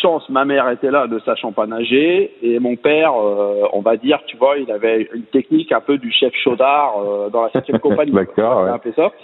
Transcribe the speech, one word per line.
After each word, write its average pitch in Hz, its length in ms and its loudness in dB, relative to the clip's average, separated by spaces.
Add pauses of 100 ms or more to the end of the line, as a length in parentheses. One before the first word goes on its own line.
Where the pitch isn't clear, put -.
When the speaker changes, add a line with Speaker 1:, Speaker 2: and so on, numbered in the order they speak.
Speaker 1:
chance, 165 280 0
ma 131 140 0
mère 139 260 0
était 127 220 -2
là, 135 160 0
ne 113 120 -4
sachant 113 340 -4
pas 107 140 -2
nager, 135 640 0 (120)
et 117 160 2
mon 123 160 -2
père, 151 420 2
euh, 101 540 0
on 101 80 -2
va 113 160 2
dire, 135 320 0
tu - 80 -14
vois, 135 220 2
il 131 140 -6
avait 110 420 0
une 117 100 -8
technique 110 480 0
un 117 80 2
peu 143 180 -2
du 120 140 -8
chef 127 240 2
chaudard, 131 640 0
euh, 101 300 -4
dans 113 140 -2
la 113 80 0
septième - 280 -2
Speaker 2:
<laughs> - 0 -
Speaker 1:
compagnie. 147 320 0
Speaker 2:
D'accord, 107 520 0
ouais. 92 40 0
Speaker 1:
C'est 95 60 -2
un - 60 -6
peu 117 120 -8
ça. 160 200 0 (120)